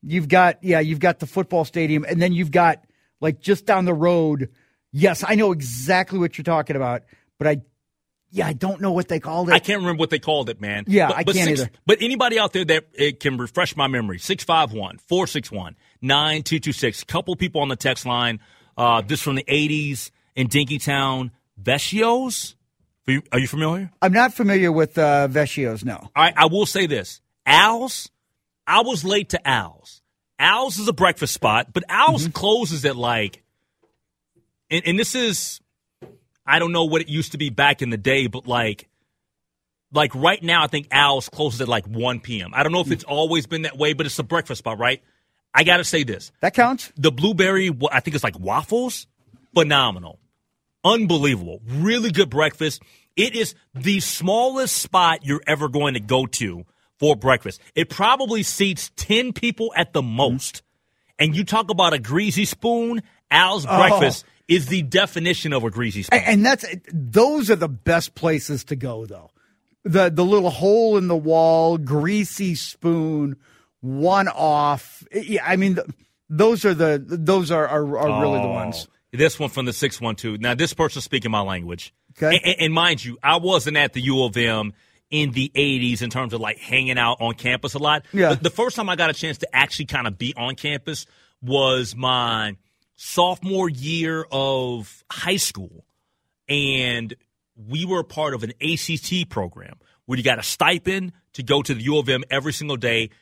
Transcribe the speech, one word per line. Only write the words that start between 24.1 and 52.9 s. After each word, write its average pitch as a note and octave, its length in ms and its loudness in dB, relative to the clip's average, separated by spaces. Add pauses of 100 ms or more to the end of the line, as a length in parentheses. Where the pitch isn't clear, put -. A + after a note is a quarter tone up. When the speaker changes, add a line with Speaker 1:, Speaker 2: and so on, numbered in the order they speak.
Speaker 1:
not A#3 220 6
familiar F#3+ 360 4
with, D#3 280 2
uh, C#3+ 280 4
Vecchio's, C3 560 -2
no. A2+ 120 -6
Speaker 2:
All - 200 -18
right, E3 220 4
I D#3+ 80 8
will F#3+ 220 2
say F#3+ 180 0
this. B2+ 360 -6 (260)
Al's, A3 640 4 (560)
I F#3 140 4
was A#3 220 -2
late G3+ 260 -2
to - 180 -4
Al's. G2 560 -6 (340)
Al's G3 400 2
is G#3 100 -2
a A3+ 60 0
breakfast E3 400 0
spot, A2+ 400 0
but F3 160 -2
Al's G#3+ 340 4
Speaker 1:
Mm-hmm. E3 100 -4
Speaker 2:
closes F#3 520 0
at, C3+ 100 2
like, A#2+ 460 -2 (1300)
and, E3+ 160 0
and F3 140 2
this A#3 160 -2
is, A#3 440 -2 (840)
I C#3+ 140 4
don't E3+ 120 0
know E3+ 140 2
what D#3+ 160 2
it E3 80 -8
used D3+ 220 -4
to D3 80 -10
be D3 100 -4
back C#3 320 2
in B2 80 -4
the A2+ 80 -4
day, C3 300 0
but, B2 200 -10
like, A#2 400 -4 (1040)
like, D3 220 2
right D3 300 2
now, E3+ 200 2
I C#3+ 40 0
think C#3+ 240 -4
Al's C#3 380 4
closes C3 320 -4
at, A#2+ 60 -4
like, G#2+ 200 0
one A#2 320 -4
P A2+ 220 -8
M. F2 120 -12
I C3 80 0
don't D#3 100 2
know F3+ 100 0
if D3 100 -2
it's - 120 -2
always D#3 440 0
been D#3+ 160 -6
that C#3 160 -8
way, D3+ 140 2
but D3 120 -4
it's C#3 140 -6
a D3+ 40 -4
breakfast D#3 360 -4
spot, A2+ 180 -6
right? A#2+ 240 0 (540)
I D3 80 6
gotta F3 200 6
say D#3+ 200 0
this. G#2+ 280 -8 (100)
Speaker 1:
That F#3 120 2
counts? B3 420 2
Speaker 2:
The D3 160 2
blueberry, F#3+ 600 2
wa-, C#3 200 -2
I C3 100 2
think D3+ 120 -8
it's, C#3+ 100 -2
like, G#2 160 -4
waffles. D3+ 680 -4 (480)
Phenomenal. B2 640 2 (640)
Unbelievable. C#3+ 840 2
Really G3+ 460 0
good E3 180 2
breakfast. D3+ 540 -2 (320)